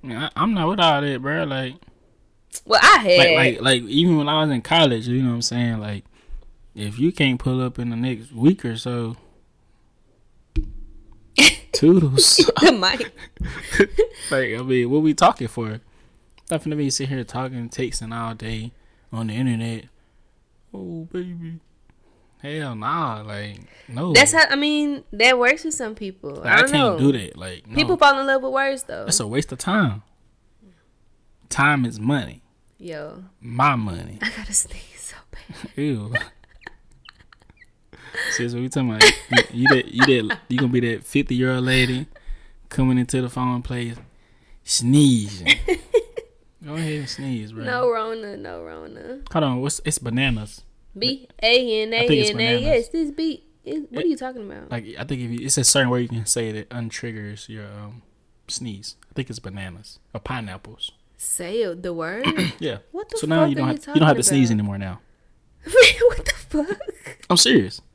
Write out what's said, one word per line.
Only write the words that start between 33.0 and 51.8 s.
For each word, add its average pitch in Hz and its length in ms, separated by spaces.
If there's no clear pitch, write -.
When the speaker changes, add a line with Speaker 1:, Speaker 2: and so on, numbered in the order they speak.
Speaker 1:
My 127 360
money. 90 460
Speaker 2:
I 233 140
gotta 208 180
sneeze - 280
so - 200
bad. - 400
Speaker 1:
<laughs> - 40
Ew. 117 380
Sis, 120 220
what 120 80
we 127 60
talking 254 220
about? - 120
You, - 80
you 120 160
that, 135 260
you 127 120
that, - 100
you 247 100
gonna 123 140
be 123 80
that 117 240
fifty-year-old 127 600
lady 127 420
coming 131 300
into 127 220
the 127 80
phone 123 340
place, 120 340
sneezing. 117 840
Speaker 2:
<laughs> - 960
Speaker 1:
Go 147 100
ahead 156 260
and 131 80
sneeze, 120 440
bro. 110 120
Speaker 2:
No 247 260
Rona, 220 460
no 87 260
Rona. 80 580
Speaker 1:
Hold 160 120
on, 127 160
what's, 139 240
it's - 140
bananas. 120 640
Speaker 2:
B 254 300
A 233 400